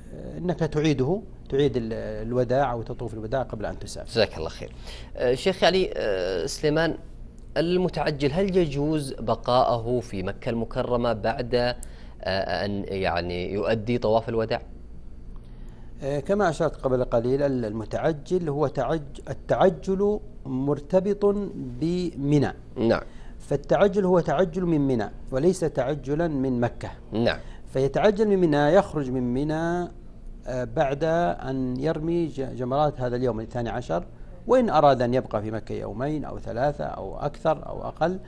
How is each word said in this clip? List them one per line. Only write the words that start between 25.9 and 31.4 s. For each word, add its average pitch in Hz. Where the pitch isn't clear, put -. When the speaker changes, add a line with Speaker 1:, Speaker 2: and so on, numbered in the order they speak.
Speaker 1:
من 131
مكة. 117
Speaker 2:
نعم. 104
Speaker 1:
فيتعجل 160
من 196
منى، 147
يخرج 151
من 123
منى، 160
آه، 123
بعد 135
أن 135